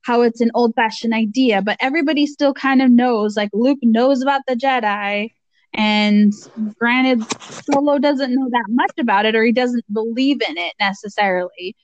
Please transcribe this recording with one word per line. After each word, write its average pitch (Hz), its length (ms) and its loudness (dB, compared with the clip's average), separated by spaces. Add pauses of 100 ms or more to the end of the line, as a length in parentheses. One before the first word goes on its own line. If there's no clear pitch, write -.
how 240 200 0
it's 233 200 0
an 226 120 2
old-fashioned 226 600 0
idea, 220 480 0
but 202 180 -4
everybody 294 480 0
still 285 260 0
kind 269 280 2
of 254 100 4
knows, 233 460 2
like, 208 160 -2
Luke 262 280 0
knows 240 400 2
about 277 260 0
the 254 80 -2
Jedi, 214 760 -2 (420)
and 208 600 2 (440)
granted, 247 460 2 (180)
Solo 285 580 -2
doesn't 262 360 0
know 262 140 -2
that 233 180 -2
much 277 320 0
about 214 260 0
it, 220 100 0
or 220 80 2
he 233 100 2
doesn't 247 380 -2
believe 233 560 -2
in 160 100 -8
it 175 220 -8
necessarily. 196 1040 -4